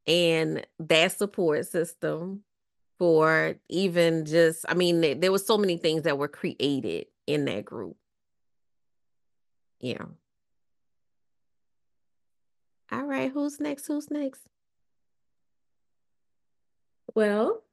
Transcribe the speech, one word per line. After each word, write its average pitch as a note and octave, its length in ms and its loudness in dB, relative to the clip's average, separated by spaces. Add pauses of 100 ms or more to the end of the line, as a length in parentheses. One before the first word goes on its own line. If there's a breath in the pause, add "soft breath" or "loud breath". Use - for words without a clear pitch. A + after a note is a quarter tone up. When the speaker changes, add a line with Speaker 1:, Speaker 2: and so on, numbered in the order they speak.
Speaker 1:
and D#3+ 600 2 (140)
that E3 320 2
support E3 540 -2
system E3+ 760 -6 (560)
for D#3+ 560 4 (140)
even E3+ 560 2
just, D#3+ 440 2
I D#3 60 -2
mean, F3 280 2
th-, C#3+ 180 0
there F#3 100 4
were G3 80 2
so G#3+ 180 2
many F#3+ 200 2
things D#3+ 260 -2
that D3 160 0
were C#3+ 100 -4
created C3+ 760 -4 (200)
in D3 180 0
that G#2 200 -4
group. F#2+ 320 -12 (1800)
Yeah. - 260 -8 (2750)
All B3 140 -6
right, C4 260 -4
who's C#4+ 300 -6
next? D4 260 -6
Who's D4 240 -6
next? D4 320 -6 (2750)
Speaker 2:
Well, A3 480 2 (100)